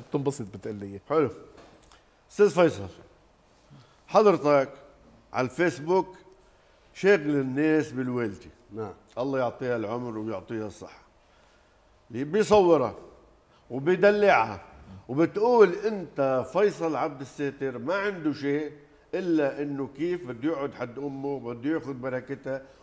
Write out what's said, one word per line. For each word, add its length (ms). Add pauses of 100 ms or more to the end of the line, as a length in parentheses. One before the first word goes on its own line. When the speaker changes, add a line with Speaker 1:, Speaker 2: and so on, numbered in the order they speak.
Speaker 1:
بتنبسط، 440
بتقول 220
لي. 240 (100)
Speaker 2:
حلو. 200 (1040)
أستاذ 180
فيصل، 380 (1200)
حضرتك 640 (640)
على 120
الفيسبوك 720 (760)
شاغل 360
الناس 640
بالوالدة. 580 (240)
Speaker 3:
نعم. 200 (240)
Speaker 2:
الله 220
يعطيها 360
العمر 420
ويعطيها 500
الصحة. 340 (1120)
اللي 120
بيصورها 720 (760)
وبيدلعها، 920 (480)
وبتقول 640
أنت 800
فيصل 420
عبد 260
الساتر 560
ما 180
عنده 380
شيء 380 (420)
إلا 480
إنه 360
كيف 300
بده 220
يقعد 240
حد 260
أمه، 400
بده 300
ياخذ 240
بركتها، 680 (220)